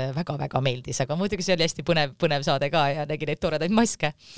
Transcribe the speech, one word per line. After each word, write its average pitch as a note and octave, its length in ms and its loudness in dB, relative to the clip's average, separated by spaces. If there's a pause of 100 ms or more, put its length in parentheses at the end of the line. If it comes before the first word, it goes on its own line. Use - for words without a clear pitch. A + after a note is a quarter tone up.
(140)
väga-väga C#3+ 460 -2
meeldis, B2+ 400 -2
aga C#3 160 -2
muidugi G3 260 -2
see F3+ 140 2
oli E3 100 2
hästi C3+ 180 -4
põnev, D3+ 340 2
põnev D3 260 2
saade C#3+ 260 2
ka D3+ 180 2
ja D3 180 -2
nägi D3+ 200 -4
neid D3 140 -4
toredaid D#3+ 300 0
maske. A3 420 2 (260)